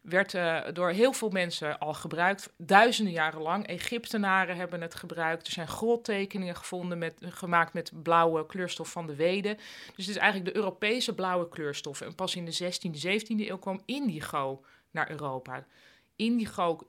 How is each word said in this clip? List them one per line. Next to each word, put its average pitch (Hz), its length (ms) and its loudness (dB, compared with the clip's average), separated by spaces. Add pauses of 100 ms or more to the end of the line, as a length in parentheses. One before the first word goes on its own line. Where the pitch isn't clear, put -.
werd, 185 320 2
eh, 165 260 2 (120)
door 175 180 0
heel 226 220 6
veel 226 180 -2
mensen 170 480 -2
al 151 160 -2
gebruikt. 175 640 0
Duizenden 208 560 6
jaren 160 300 0
lang. 175 240 -2
Egyptenaren 190 920 0
hebben 175 240 -6
het 170 140 -8
gebruikt. 165 520 -2
Er - 60 -6
zijn 165 160 -6
grottekeningen 196 880 0
gevonden 180 420 -6
met, 165 220 -4
gemaakt 175 520 0
met 170 200 -6 (100)
blauwe 165 440 6
kleurstof 175 440 -6
van 170 160 -8
de 151 80 -8
wede. 190 400 2 (420)
Dus 185 100 -8
het 202 80 -6
is - 20 -4
eigenlijk 190 380 4
de 214 60 0
Europese 208 540 0
blauwe 180 340 0
kleurstof. 143 520 -6
En - 140 -10
pas 185 220 -2
in 175 80 -6
de 165 80 -8
zestiende, 175 460 -4
zeventiende 214 520 0
eeuw 190 80 -6
kwam 190 260 -6
indigo 156 800 -2 (260)
naar 165 200 -4
Europa. 131 560 -8 (500)
Indigo 214 600 0 (100)